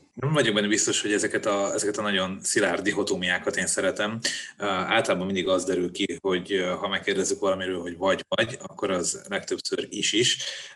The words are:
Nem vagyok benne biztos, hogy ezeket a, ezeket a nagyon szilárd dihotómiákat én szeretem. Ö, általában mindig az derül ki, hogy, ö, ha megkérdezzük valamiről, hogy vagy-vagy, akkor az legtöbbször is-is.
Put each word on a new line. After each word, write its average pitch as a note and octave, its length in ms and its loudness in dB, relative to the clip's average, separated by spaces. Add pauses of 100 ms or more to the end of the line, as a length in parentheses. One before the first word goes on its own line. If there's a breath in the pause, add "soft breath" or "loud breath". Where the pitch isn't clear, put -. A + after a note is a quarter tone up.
(140)
Nem C3+ 180 -2
vagyok A#2+ 220 4
benne G#2 120 4
biztos, G#2 360 2
hogy G#2 100 0
ezeket G#2 340 2
a, G2+ 260 0
ezeket G#2 240 0
a A2 60 -2
nagyon G2 380 0
szilárd F#2 420 2
dihotómiákat F#2+ 760 0
én F2+ 100 -2
szeretem. G#2 520 0 (400 loud breath)
Ö, G2+ 60 -6
általában F#2+ 640 2
mindig F#2 220 0
az F2+ 160 4
derül F2+ 260 0
ki, F2 300 -2
hogy, F#2 320 0
ö, F#2 140 2
ha F2+ 220 -2
megkérdezzük F#2+ 520 0
valamiről, F#2 400 0
hogy F2 160 -6
vagy-vagy, F#2+ 680 0
akkor - 280 -4
az F2+ 380 -2
legtöbbször - 600 -4
is-is. A2 520 2 (340 loud breath)